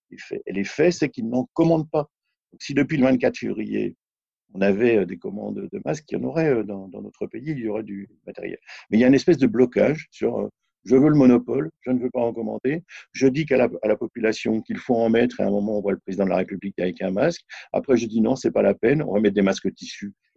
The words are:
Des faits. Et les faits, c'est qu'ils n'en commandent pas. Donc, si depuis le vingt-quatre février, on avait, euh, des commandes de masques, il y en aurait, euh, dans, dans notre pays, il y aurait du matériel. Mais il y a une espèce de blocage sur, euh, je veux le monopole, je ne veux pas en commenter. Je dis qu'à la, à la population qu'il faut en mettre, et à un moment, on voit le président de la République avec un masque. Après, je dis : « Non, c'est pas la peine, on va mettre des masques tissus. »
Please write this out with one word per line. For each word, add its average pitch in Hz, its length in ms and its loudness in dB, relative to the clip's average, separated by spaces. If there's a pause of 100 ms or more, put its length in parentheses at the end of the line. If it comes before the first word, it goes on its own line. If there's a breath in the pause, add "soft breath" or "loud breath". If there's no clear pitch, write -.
(120)
Des - 80 -20
faits. - 280 -12
Et - 60 -10
les 98 120 -4
faits, 170 300 2
c'est 147 160 -2
qu'ils 113 180 -8
n'en 123 240 -4
commandent 165 380 2
pas. 151 180 -2 (440)
Donc, - 100 -20
si - 100 -10
depuis 143 240 0
le 127 80 4
vingt-quatre 127 320 2
février, 104 580 -6 (600)
on 95 80 -4
avait, 104 340 4
euh, 98 80 2
des 90 140 -10
commandes 101 520 -8
de - 140 -10
masques, 151 260 -6
il - 40 -8
y - 20 -4
en 113 80 -4
aurait, 156 240 -2
euh, 120 160 2
dans, 98 240 -10
dans 101 140 -14
notre 104 240 -10
pays, 131 240 -10
il 151 80 -6
y 110 100 -6
aurait 107 140 -6
du 101 260 -12 (180)
matériel. 92 320 -12 (300 loud breath)
Mais - 80 0
il 117 60 6
y - 20 6
a 127 40 6
une 139 60 2
espèce 147 220 4
de 131 100 2
blocage 120 640 2
sur, 113 280 -4
euh, 104 100 -4 (400)
je 127 80 6
veux 147 140 6
le 151 60 4
monopole, 127 540 4 (120)
je 127 80 -6
ne 127 100 0
veux 123 80 -2
pas 123 140 -4
en 117 100 -2
commenter. 113 500 -4 (300 loud breath)
Je 131 140 2
dis 135 180 2
qu'à 135 140 2
la, 123 100 4 (140)
à 110 60 0
la 107 80 2
population 110 680 -2
qu'il - 160 -8
faut - 180 -2
en 113 140 2
mettre, 120 280 2
et 104 40 0
à 98 40 0
un 98 40 0
moment, 104 260 -2
on 104 60 -4
voit 98 100 -2
le 92 60 -4
président 98 260 -2
de 95 60 0
la 87 80 2
République 95 400 -6
avec 90 240 -4
un 95 80 -4
masque. 135 340 -2 (300 loud breath)
Après, 127 240 2
je 113 80 -4
dis : « 110 160 -2
Non, 110 140 2
c'est - 140 -2
pas 107 120 2
la 101 100 4
peine, 135 300 2
on 95 100 -6
va 104 80 2
mettre 104 140 2
des 101 80 2
masques 98 320 0
tissus. » - 400 -14 (220)